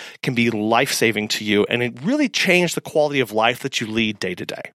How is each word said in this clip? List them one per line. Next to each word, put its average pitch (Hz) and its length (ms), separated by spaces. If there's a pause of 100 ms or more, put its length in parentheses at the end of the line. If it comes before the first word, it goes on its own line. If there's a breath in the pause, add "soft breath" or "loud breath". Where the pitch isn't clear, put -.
(220 loud breath)
can 135 120
be 117 160
life-saving 110 800
to - 160
you, 104 240
and 120 140
it 120 200
really 269 280
change 180 440
the - 60
quality 147 400
of 113 120
life 113 280
that - 200
you 117 60
lead 110 340
day 92 140
to - 120
day. - 160 (120)